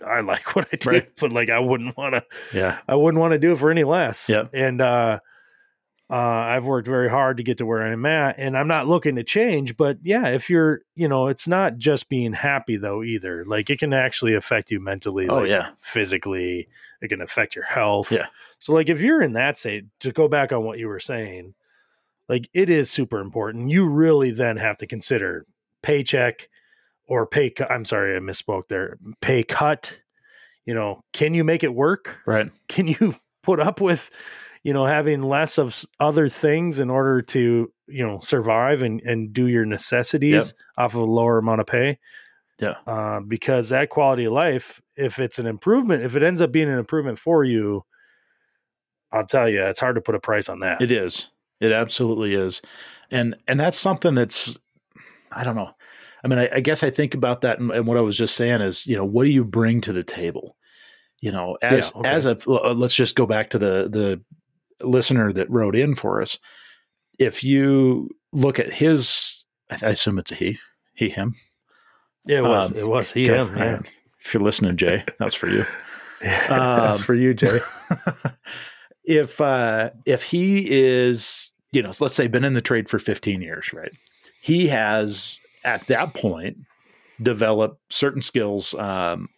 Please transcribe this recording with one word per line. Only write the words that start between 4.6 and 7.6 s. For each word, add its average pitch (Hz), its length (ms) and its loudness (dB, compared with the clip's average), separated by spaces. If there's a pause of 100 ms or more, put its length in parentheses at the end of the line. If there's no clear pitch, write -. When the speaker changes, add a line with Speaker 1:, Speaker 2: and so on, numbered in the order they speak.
Speaker 1:
uh, 117 400 2 (920)
uh, 127 60 -6
I've 120 500 0
worked 123 200 -2
very 127 220 0
hard 131 300 2
to 123 40 -6
get 117 160 -2
to 117 80 -4